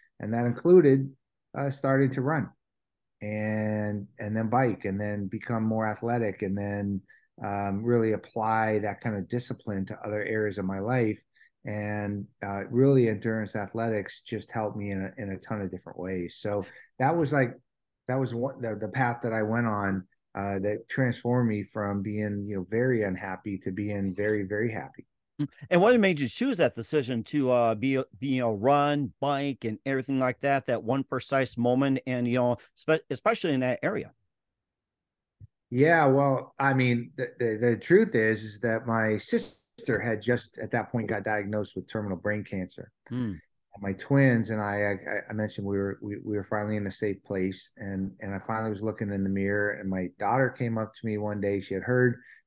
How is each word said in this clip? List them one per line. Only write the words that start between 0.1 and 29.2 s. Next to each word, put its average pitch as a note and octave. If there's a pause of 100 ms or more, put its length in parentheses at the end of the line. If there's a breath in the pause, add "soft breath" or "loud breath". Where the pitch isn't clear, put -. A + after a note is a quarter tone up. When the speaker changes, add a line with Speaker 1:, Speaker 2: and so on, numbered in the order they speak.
Speaker 1:
And G#2
that A#2+
included, C3+ (440)
uh, C#3
starting C3+
to C3
run C#3 (720)
and, G#2+ (120)
and G#2+
then A2
bike A#2+
and G2
then G#2
become A2
more A2
athletic A2+
and G2
then, G2+ (420 soft breath)
um, G2+
really A#2
apply A2
that G2+
kind A2
of F#2+
discipline A2+
to G#2+
other G#2+
areas G#2+
of G2
my F#2+
life. A2 (460 soft breath)
And, G#2 (180)
uh, G2
really C3
endurance A2
athletics G#2+
just -
helped G#2+
me G2+
in F#2+
a, F#2+
in G2
a F#2
ton G#2+
of F#2+
different -
ways. F2+
So G2+ (340 loud breath)
that D3
was D3
like, C3+ (520)
that B2+
was A#2+
one, C3+
the, A2
the G#2
path A#2+
that A#2
I A2
went A#2
on, G2 (280)
uh, G2
that G#2
transformed A#2+
me G#2
from G2+
being, G#2
you G#2
know, F2+
very A#2
unhappy F#2+
to F#2+
being G2+
very, G#2
very G#2
happy. - (340)
Speaker 2:
Mm. D3 (200 loud breath)
And F3+
what A#3+
made F#3
you B2+
choose B3
that C#3
decision A#2+
to, C#3
uh, A#2+
be, C3 (180)
be, C#3
you C3
know, A#2
run, C#3+